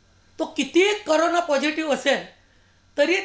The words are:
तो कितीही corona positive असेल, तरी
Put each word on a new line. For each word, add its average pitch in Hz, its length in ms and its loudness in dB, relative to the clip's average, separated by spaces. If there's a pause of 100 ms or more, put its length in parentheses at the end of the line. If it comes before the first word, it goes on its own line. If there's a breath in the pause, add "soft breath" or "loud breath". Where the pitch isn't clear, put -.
(400)
तो 311 60 -2
कितीही 339 480 2
corona 330 460 0
positive 302 540 -2
असेल, 240 300 -2 (760 soft breath)
तरी 302 280 2